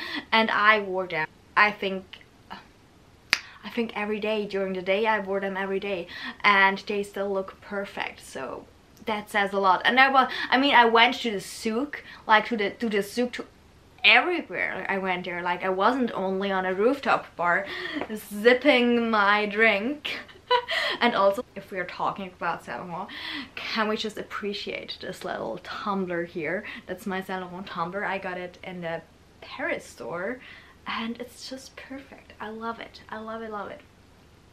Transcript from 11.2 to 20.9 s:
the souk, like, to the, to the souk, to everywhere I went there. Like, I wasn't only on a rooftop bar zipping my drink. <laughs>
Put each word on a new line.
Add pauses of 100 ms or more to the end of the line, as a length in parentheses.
the
souk, (240)
like,
to
the,
to
the
souk,
to (580)
everywhere
I
went
there.
Like,
I
wasn't
only
on
a
rooftop (100)
bar (480)
zipping
my
drink.
<laughs>